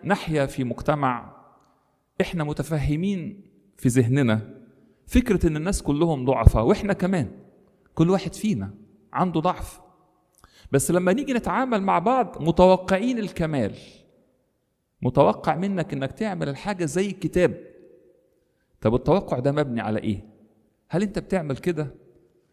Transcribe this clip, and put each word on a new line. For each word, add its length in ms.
نحيا 420
في 180
مجتمع 720
إحنا 240
متفهمين 1000
في 120
ذهننا 760
فكرة 400
إن 100
الناس 260
كلهم 420
ضعفاء، 400
وإحنا 280
كمان 380
كل 160
واحد 240
فينا 400
عنده 280
ضعف. 400
بس 180
لما 220
نيجي 200
نتعامل 500
مع 160
بعض 440
متوقعين 760
الكمال، 560
متوقع 540
منك 360
إنك 200
تعمل 360
الحاجة 360
زي 220
الكتاب. 540
طب 140
التوقع 440
ده 140
مبني 280
على 180
إيه؟ 340
هل 140
أنت 160
بتعمل 380
كده؟ 380